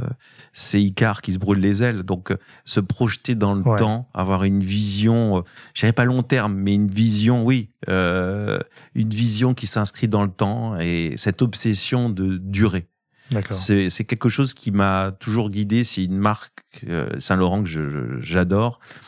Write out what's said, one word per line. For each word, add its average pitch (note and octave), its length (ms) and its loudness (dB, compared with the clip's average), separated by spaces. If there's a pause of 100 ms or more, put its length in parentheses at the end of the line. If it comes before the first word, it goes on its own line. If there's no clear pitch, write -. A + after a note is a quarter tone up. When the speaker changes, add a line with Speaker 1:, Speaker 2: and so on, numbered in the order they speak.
(520)
Speaker 1:
c'est - 300 0
Icare G2+ 400 0
qui F#2+ 100 -4
se F#2 60 0
brûle G2 220 2
les G2+ 220 2
ailes. A2+ 200 0
Donc, F#2 300 -4
euh, F#2+ 40 0 (300)
se - 140 0
projeter A2 540 -2
dans G#2 200 2
le G2 80 0
Speaker 2:
Ouais. G#2+ 160 2
Speaker 1:
temps, A2+ 340 0
avoir F#2 320 0
une G2 180 2
vision, G#2 760 2
euh, - 20 0 (320)
je - 80 -10
dirais A2 140 2
pas A#2+ 100 2
long B2+ 180 0
terme, A#2+ 320 0
mais G2 200 0
une G#2 160 2
vision, A2+ 560 2
oui, A#2+ 240 -2 (180)
euh, F#2 680 0 (360)
une A2 140 0
vision A2+ 460 0
qui A#2+ 120 -4
s'inscrit G#2+ 420 -2
dans G#2 160 2
le G2 60 0
temps A2 480 -2
et E2+ 380 -2
cette - 240 -2
obsession A#2 720 0
de F#2+ 260 -2
durer. F#2+ 520 0 (440)
Speaker 2:
D'accord. G#2 240 -2
Speaker 1:
C'est, F#2+ 340 2
c'est - 120 -4
quelque A2+ 260 -2
chose C3+ 260 0
qui - 180 -6
m'a G2 480 2
toujours G#2+ 300 -2
guidé. G#2 340 0
C'est - 180 -4
une F#2 160 0
marque, - 460 -2 (240)
euh, D#2+ 200 -4 (120)
Saint-Laurent, F#2 420 2
que F#2 60 -2
je, D#2 200 -4
je, C2 320 -6
j'adore. F#2 600 0 (280)